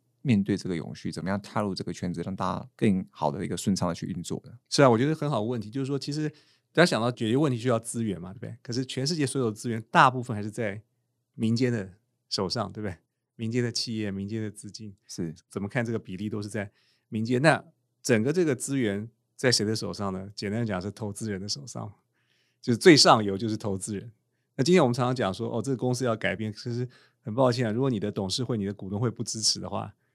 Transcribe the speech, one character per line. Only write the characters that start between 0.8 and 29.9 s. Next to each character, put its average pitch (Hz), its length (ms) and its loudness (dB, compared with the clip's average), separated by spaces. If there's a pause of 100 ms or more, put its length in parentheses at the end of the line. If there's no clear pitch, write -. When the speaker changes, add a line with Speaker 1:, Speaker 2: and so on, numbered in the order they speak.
Speaker 1:
续， - 180 -8
怎 - 100 -10
么 90 60 -4
样 101 140 0
踏 - 180 -6
入 101 140 -2
这 95 100 -6
个 87 80 -6
圈 87 220 -4
子， 85 80 -4
让 95 120 -6
大 92 200 -2
家 98 200 -10
更 95 360 2
好 76 200 -2
的 87 140 -4
一 87 40 -4
个 90 60 -6
顺 92 220 0
畅 101 140 -2
的 82 40 -4
去 - 120 -10
运 - 160 -6
作 - 240 -8
呢？ - 60 -20 (180)
Speaker 2:
是 - 120 4
啊， 139 60 10
我 117 80 6
觉 117 80 2
得 156 100 0
很 151 140 -4
好 147 80 -2
的 107 60 0
问 117 180 -4
题， 107 80 -8
就 123 120 -6
是 135 60 -4
说 139 120 -4
其 139 120 -8
实 151 200 -4 (420)
大 151 100 6
家 175 40 8
想 131 120 2
到 117 120 2
解 117 180 0
决 113 80 4
问 143 160 4
题 120 60 -2
需 117 100 -2
要 117 100 4
资 117 240 -4
源 101 160 -2
嘛， 90 140 -12
对 - 60 -18
不 - 80 -12
对？ 113 160 -12
可 123 100 -8
是 123 140 -2
全 131 200 -4
世 165 80 0
界 147 120 2
所 135 120 -2
有 120 120 2
的 107 40 -2
资 117 140 -8
源 113 220 -4
大 151 200 10
部 127 120 -2
分 117 120 -6
还 104 80 -4
是 107 80 -6
在 107 300 -4 (540)
民 117 200 2
间 123 160 4
的 101 220 -2 (380)
手 95 180 0
上， 98 240 -4
对 107 100 -10
不 104 60 -4
对？ 90 80 -8 (400)
民 113 140 -4
间 120 120 0
的 120 80 -2
企 113 280 -4
业、 104 120 -2
民 98 160 -4
间 110 160 -4
的 107 80 -6
资 101 200 -14
金， 104 240 -16 (120)
Speaker 1:
是。 82 280 -6 (160)
Speaker 2:
怎 104 100 -8
么 98 80 -4
看 123 160 -2
这 113 80 -4
个 113 60 -2
比 92 180 -12
例 104 140 -6
都 110 100 -6
是 107 80 -8
在 101 220 -8 (400)
民 110 120 -4
间。 123 200 0
那 143 200 6 (400)
整 113 200 4
个 131 100 2
这 175 140 2
个 139 100 2
资 139 220 -4
源 107 300 0 (260)
在 131 160 2
谁 113 160 2
的 110 80 0
手 107 180 -6
上 98 200 -4
呢？ 98 240 -8
简 101 160 -4
单 117 120 -2
讲 101 160 -2
是 92 80 -4
投 101 240 -6
资 107 200 -6
人 95 80 -6
的 101 80 -8
手 139 180 -8
上， 113 260 -10 (680)
就 123 120 0
是 117 40 2
最 147 200 10
上 131 280 8
游 98 120 0
就 107 120 -4
是 107 80 -2
投 104 200 -4
资 101 200 -6
人。 110 160 -10 (420)
那 139 80 0
今 147 100 4
天 185 80 8
我 143 60 6
们 120 80 2
常 127 100 0
常 123 80 2
讲 107 220 0
说， 113 160 -6
哦， 117 100 -2
这 131 120 -2
个 127 40 0
公 123 160 0
司 123 120 -2
要 117 100 0
改 113 220 -2
变， 110 160 -4
其 120 200 -10
实 120 160 -4 (340)
很 107 120 -8
抱 127 160 4
歉 120 160 0
啊， 107 60 0
如 113 80 -2
果 135 100 0
你 113 80 0
的 101 140 -4
董 95 180 -4
事 127 140 -4
会、 120 120 -2
你 104 80 -2
的 101 80 -2
股 101 160 -12
东 101 120 -4
会 120 100 0
不 110 140 -6
支 110 180 -8
持 104 160 0
的 92 100 -10
话， 104 240 -6 (220)